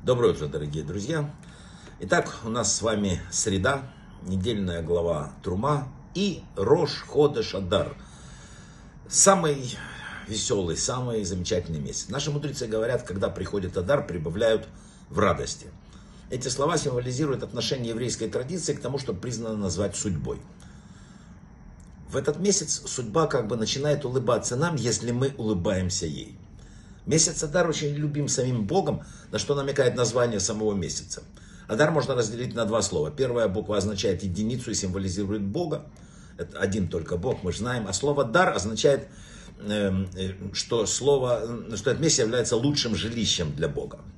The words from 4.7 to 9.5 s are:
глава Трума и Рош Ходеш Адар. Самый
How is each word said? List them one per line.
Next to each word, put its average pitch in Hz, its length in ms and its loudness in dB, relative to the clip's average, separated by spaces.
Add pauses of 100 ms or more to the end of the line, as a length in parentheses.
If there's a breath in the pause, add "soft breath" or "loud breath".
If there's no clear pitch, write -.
глава 82 600 0
Трума 131 500 0 (220)
и 180 280 0 (140)
Рош 165 500 4
Ходеш 127 480 4
Адар. 92 400 2 (1120 loud breath)
Самый 151 680 4 (500 loud breath)